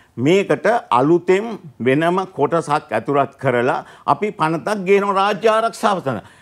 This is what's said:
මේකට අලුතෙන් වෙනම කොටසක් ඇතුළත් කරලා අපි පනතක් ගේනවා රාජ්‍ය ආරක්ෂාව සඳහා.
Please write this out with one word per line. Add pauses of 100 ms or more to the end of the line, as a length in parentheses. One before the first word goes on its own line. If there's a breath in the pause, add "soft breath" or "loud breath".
(160 loud breath)
මේකට (240)
අලුතෙන් (400)
වෙනම (160)
කොටසක්
ඇතුළත්
කරලා (200 loud breath)
අපි
පනතක්
ගේනවා
රාජ්‍ය
ආරක්ෂාව
සඳහා. (180 soft breath)